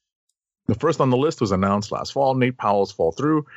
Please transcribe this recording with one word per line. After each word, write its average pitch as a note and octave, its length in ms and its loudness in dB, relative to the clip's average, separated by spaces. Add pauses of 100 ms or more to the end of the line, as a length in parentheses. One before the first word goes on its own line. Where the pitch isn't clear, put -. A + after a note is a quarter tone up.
(680)
The A2 80 0
first D3 260 0
on C3+ 100 2
the B2 60 4
list D3 240 0
was G2+ 120 0
announced G2 400 0
last - 200 -6
fall, C3+ 220 0
Nate B2+ 240 0
Powell's G2+ 340 0
Fall E2 200 0
Through, D3+ 340 -2 (100)